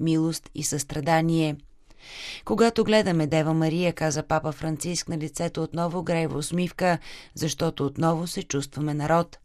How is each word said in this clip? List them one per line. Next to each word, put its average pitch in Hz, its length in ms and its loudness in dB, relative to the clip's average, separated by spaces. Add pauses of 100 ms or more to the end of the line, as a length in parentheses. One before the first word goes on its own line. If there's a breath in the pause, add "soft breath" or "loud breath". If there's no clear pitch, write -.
милост 160 540 0
и 151 80 -6
състрадание. 160 920 0 (880 loud breath)
„Когато 226 400 4
гледаме 202 420 4
Дева 156 280 2
Мария“, 160 380 2
каза 156 300 -2
папа 156 300 -2
Франциск, 160 560 -4
„на 170 100 -4
лицето 165 440 -4
отново 170 400 -2
грее 165 260 0
усмивка, 170 720 0 (360 loud breath)
защото 147 520 -2
отново 165 400 0
се 190 160 -6
чувстваме 143 520 -4
народ.“ 160 500 0